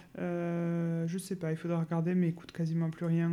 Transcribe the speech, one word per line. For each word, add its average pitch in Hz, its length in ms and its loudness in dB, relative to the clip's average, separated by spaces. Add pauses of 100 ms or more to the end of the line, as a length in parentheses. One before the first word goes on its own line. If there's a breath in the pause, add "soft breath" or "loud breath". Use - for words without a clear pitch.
(180)
Euh, 170 920 0
je 175 120 -4
sais 185 160 -6
pas, 165 160 -2
il 160 60 0
faudra 170 220 0
regarder, 165 360 2
mais 175 140 6
il 170 40 0
coûte - 180 -14
quasiment 165 380 0
plus 170 160 -4
rien. 170 280 4